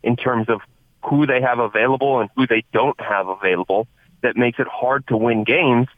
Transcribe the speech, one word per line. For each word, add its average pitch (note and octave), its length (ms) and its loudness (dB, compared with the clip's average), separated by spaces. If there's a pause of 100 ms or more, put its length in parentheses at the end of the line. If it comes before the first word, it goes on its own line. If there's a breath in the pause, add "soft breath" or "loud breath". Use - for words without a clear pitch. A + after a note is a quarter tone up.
in A#2+ 100 2
terms A#2 340 -2
of A2 120 -2 (420)
who D3 240 2
they B2+ 140 2
have B2 180 0
available B2 640 0
and G#2 160 -2
who C3 100 2
they A2+ 160 0 (100)
don't B2+ 280 0
have G2 260 -4
available. F#2+ 600 -2 (320 soft breath)
That A#2+ 160 -2
makes A#2+ 240 0
it B2 80 -2
hard C3 400 -4
to A#2+ 80 0
win A2+ 260 2
games B2+ 560 2